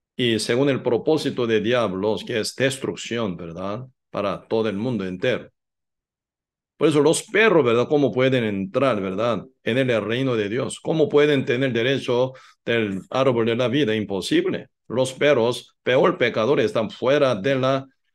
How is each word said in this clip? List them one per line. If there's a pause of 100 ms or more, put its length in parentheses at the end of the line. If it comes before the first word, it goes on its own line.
(160)
Y
según
el
propósito
de
diablos,
que
es
destrucción,
¿verdad? (240)
Para
todo
el
mundo
entero. (1300)
Por
eso
los
perros,
¿verdad?
¿Cómo
pueden
entrar,
¿verdad? (200)
En
el
reino
de
Dios.
¿Cómo
pueden
tener
derecho (320)
del (100)
árbol
de
la
vida?
Imposible. (180)
Los
perros,
peor
pecadores,
están
fuera
de
la, (280)